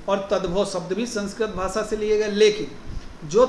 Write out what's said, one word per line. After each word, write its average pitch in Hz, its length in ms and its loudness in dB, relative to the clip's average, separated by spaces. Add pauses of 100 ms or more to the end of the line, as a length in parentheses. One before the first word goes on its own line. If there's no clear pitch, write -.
और 196 220 0
तद्भव 185 360 0
शब्द 175 260 -4
भी 220 160 -2
संस्कृत 208 440 -4
भाषा 185 300 -2
से 208 140 -4
लिए 214 220 2
गए, 214 100 0
लेकिन 208 420 4 (540)
जो 190 240 6